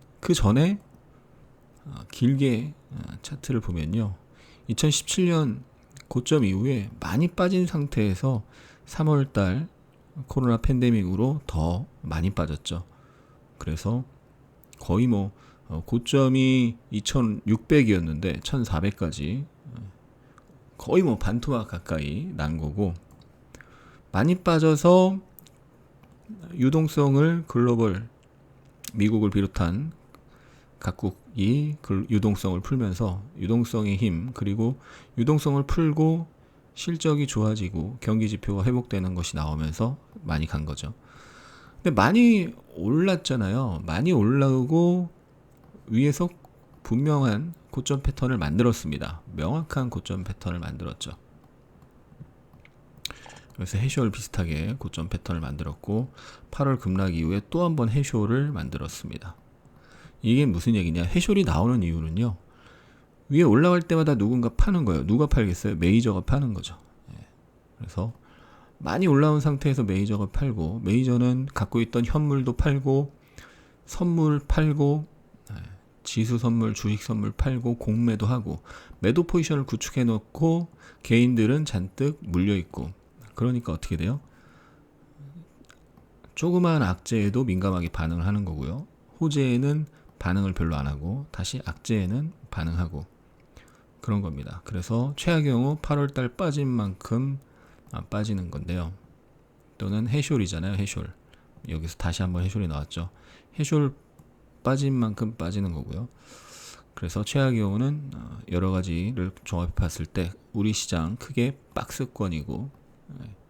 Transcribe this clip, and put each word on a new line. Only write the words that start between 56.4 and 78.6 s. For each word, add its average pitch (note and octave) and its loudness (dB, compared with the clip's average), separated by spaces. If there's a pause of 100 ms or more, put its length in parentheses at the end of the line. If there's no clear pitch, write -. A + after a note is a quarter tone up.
팔월 C3+ -2
급락 F#2+ -2
이후에 E2 0
또 E3+ 0
한 E3 0
번 A#2+ 0
해쇼를 B2+ 0
만들었습니다. D2 -10 (840)
이게 B2 4
무슨 A2 2
얘기냐? E2+ 0
해쇼이 F3+ 2
나오는 G2 2
이유는요, E2+ -2 (920)
위에 D3+ 4
올라갈 E3+ 6
때마다 D#3+ 2
누군가 A#2 2
파는 F3 4
거예요. D#2+ 2
누가 A#2+ 4
팔겠어요? G#2 0
메이저가 F#2+ 4
파는 C3+ 0
거죠. F2 -10 (340)
예. - -18 (500)
그래서 F#2+ -6 (680)
많이 A2 0
올라온 D3+ 6
상태에서 C#3 2
메이저가 G2+ 0
팔고, A2 -2
메이저는 B2 2
갖고 - -2
있던 A#2+ 0
현물도 C#3 0
팔고, C#3 2 (720)
선물 E3 2
팔고, D3+ 2 (440)
예, G#2 -10 (480)
지수 A#2 -2
선물, A2+ 2
주식 G#2 -2
선물 G#2 -4
팔고, A#2+ -2
공매도 A2+ 0
하고, G#2 -2 (360)